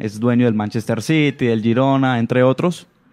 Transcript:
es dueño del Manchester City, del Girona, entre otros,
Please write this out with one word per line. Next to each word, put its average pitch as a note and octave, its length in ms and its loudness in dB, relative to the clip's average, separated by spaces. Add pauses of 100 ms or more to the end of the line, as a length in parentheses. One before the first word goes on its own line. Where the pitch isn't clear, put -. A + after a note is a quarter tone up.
es G#2+ 180 -8
dueño A#2+ 280 2
del A2+ 80 2
Manchester G#2+ 460 -4
City, C#3+ 460 0
del A2+ 160 0
Girona, C3 560 2
entre B2 240 0
otros, - 460 0 (240)